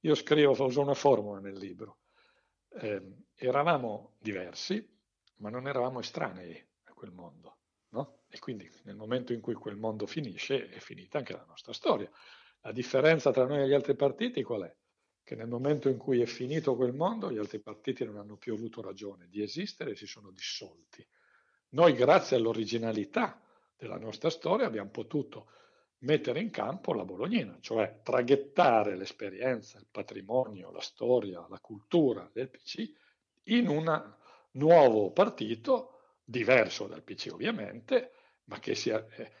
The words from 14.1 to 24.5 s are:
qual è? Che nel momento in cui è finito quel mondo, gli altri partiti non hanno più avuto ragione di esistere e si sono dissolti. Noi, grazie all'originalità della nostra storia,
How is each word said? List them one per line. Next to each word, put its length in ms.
qual 200
è? 120
Che 120
nel 140
momento 400
in 100
cui 240
è 40
finito 480
quel 200
mondo, 360
gli 80
altri 200
partiti 460
non 120
hanno 200
più 180
avuto 260
ragione 480
di 140
esistere 480
e 60
si 100
sono 240
dissolti. 760
Noi, 220
grazie 440
all'originalità 1040
della 220
nostra 320
storia, 360